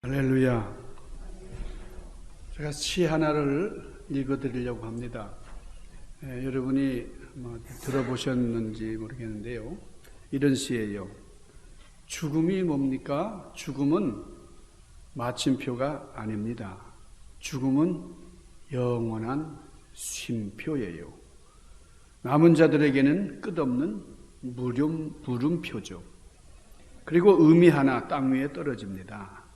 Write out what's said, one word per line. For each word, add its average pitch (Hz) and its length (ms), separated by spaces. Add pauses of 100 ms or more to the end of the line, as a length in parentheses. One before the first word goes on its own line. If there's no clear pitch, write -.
할렐루야. 131 640 (1800)
제가 147 160
시 175 320
하나를 151 880 (160)
읽어드리려고 127 760
합니다. 113 480 (920)
예, 131 220
여러분이 135 600 (280)
뭐 117 260 (220)
들어보셨는지 117 1120
모르겠는데요. 113 800 (540)
이런 139 240
시예요. 104 560 (960)
"죽음이 165 560
뭡니까? 143 920
죽음은 143 720 (880)
마침표가 127 1040
아닙니다. 110 640 (600)
죽음은 143 640 (680)
영원한 123 880 (320)
쉼표예요. 104 1200 (1080)
남은 156 320
자들에게는 147 880
끝없는 165 600 (380)
물음-, 135 840
물음표죠. 123 760 (1000)
그리고 175 320 (100)
의미 170 220
하나 135 400
땅 135 240
위에 139 220
떨어집니다. 104 840 (200)